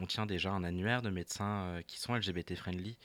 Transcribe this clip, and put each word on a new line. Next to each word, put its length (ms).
on 60
tient 200
déjà 240
un 140
annuaire 380
de 80
médecins, 540
euh, 220
qui 120
sont 160
L 80
G 100
B 120
T 120
friendly. 480